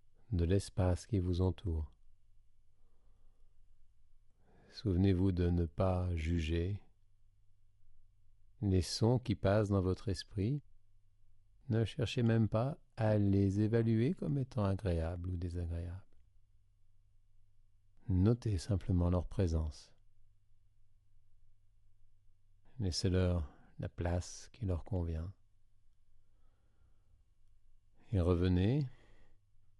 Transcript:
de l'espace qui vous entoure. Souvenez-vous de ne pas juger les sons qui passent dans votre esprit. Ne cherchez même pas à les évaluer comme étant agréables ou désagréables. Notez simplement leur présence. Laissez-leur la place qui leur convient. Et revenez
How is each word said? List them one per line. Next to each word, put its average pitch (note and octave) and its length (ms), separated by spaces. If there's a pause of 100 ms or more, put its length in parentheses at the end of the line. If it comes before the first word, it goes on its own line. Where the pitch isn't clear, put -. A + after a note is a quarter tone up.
(320)
de E2+ 120
l'espace F2+ 640
qui G#2 120
vous F2+ 220
entoure. E2+ 500 (2750)
Souvenez-vous F#2+ 600
de F2 160
ne F2 160
pas F2+ 500
juger E2 640 (1800)
les F#2+ 220
sons A#2+ 360
qui G#2+ 160
passent G2+ 360
dans G2 100
votre F#2 300
esprit. G2+ 500 (1120)
Ne A2+ 160
cherchez A#2+ 360
même A2+ 260
pas A#2+ 280 (220)
à G#2+ 180
les G2 460
évaluer A2+ 500
comme E3 240
étant B2+ 280
agréables F2+ 680
ou F2+ 80
désagréables. E2+ 680 (2000)
Notez G#2 480
simplement F2+ 500
leur F2 160
présence. D#2+ 680 (3000)
Laissez-leur F2+ 680 (300)
la G#2+ 100
place - 640
qui - 140
leur F2 160
convient. E2+ 500 (2750)
Et G2+ 100
revenez F#2 680 (920)